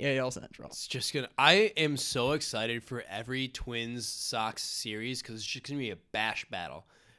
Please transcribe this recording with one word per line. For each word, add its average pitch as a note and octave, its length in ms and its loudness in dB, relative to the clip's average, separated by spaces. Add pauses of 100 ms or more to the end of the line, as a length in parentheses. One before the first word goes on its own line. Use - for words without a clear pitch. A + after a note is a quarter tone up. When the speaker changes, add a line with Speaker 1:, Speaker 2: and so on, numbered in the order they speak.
Speaker 1:
A C3+ 140 4
L B2+ 120 0
Central. - 380 -12
Speaker 2:
It's - 180 -10
just - 280 -4
gonna, C3 240 -2
I F3+ 400 10
am D3+ 180 4
so B2+ 360 2
excited A#2 520 -2
for A#2+ 240 -6
every B2 400 -4
Twins A#2 580 -4
Sox - 560 -2
series A2+ 600 -4
'cause A2+ 140 -10
it's G#2 100 -8
just - 200 -8
gonna C#3+ 120 -4
be B2 120 -2
a F2+ 60 -6 (160)
bash A2 380 0
battle. E2 360 -8 (320)